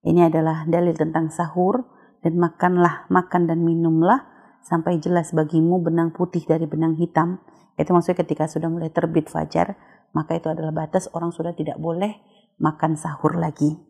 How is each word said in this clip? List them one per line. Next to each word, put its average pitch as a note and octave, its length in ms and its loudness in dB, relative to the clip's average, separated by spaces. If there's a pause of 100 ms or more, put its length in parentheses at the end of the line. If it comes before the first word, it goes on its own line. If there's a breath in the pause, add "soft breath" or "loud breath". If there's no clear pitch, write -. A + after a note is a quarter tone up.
Ini E3 240 6
adalah D#3+ 320 0
dalil E3+ 320 2
tentang D#3+ 320 0
sahur, F3+ 560 0 (400 soft breath)
dan F3 160 0
makanlah, F3 720 2
makan F3+ 320 2
dan E3 160 0
minumlah E3 640 2 (400 soft breath)
sampai E3+ 320 0
jelas E3 400 -2
bagimu E3 480 2
benang E3 320 0
putih F3 320 -2
dari E3 160 2
benang D#3 320 -2
hitam. E3+ 480 -2 (320 soft breath)
Itu D#3+ 160 0
maksudnya F3 320 2
ketika D#3 240 -2
sudah D#3+ 240 -4
mulai E3 160 -4
terbit E3 400 0
fajar, E3+ 480 -4 (400 soft breath)
maka D#3 240 -2
itu E3 80 -4
adalah D#3 240 -4
batas D#3 400 -4
orang E3+ 160 -4
sudah E3+ 240 -6
tidak D#3+ 240 -6
boleh F3 480 -6 (320 soft breath)
makan D#3 400 -2
sahur D#3 400 -4
lagi. D#3 400 -2 (140)